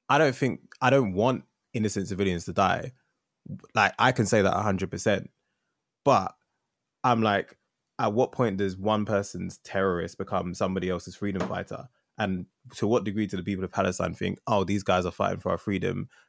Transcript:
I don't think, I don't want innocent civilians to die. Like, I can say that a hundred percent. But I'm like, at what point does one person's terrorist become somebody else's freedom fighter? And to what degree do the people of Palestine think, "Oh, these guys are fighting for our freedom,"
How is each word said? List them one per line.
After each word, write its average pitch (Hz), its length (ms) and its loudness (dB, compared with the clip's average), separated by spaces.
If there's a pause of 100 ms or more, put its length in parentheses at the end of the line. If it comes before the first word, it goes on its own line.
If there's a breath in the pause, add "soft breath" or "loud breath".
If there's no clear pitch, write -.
I 139 80 4
don't 143 180 4
think, 120 260 -2 (200)
I 131 80 4
don't 123 240 4
want 110 320 0 (280)
innocent 104 340 -2
civilians 92 380 -2
to 90 80 -8
die. 92 400 2 (840)
Like, 101 240 4
I 123 120 6
can 123 140 2
say 107 160 4
that 95 160 4
a 101 40 0
hundred 95 300 -2
percent. 101 380 -2 (760)
But 104 300 4 (680)
I'm 120 180 4
like, 101 360 0 (420)
at 113 140 0
what 120 180 2
point 110 260 0
does 95 200 -2
one 107 280 0
person's 98 540 -4
terrorist 90 580 -2
become 90 380 -4
somebody 92 340 -2
else's 87 260 -6
freedom 98 320 -4
fighter? - 420 -10 (280)
And 95 300 -2 (280)
to 107 120 0
what 110 180 2
degree 107 220 -2
do 95 100 -6
the 87 60 -6
people 95 200 -4
of 90 80 -6
Palestine 92 420 -2
think, 95 340 -4
"Oh, 101 160 2
these 95 200 0
guys 90 220 2
are 85 60 -4
fighting 95 280 -2
for 90 120 -4
our 87 60 0
freedom," 95 520 -4 (200 soft breath)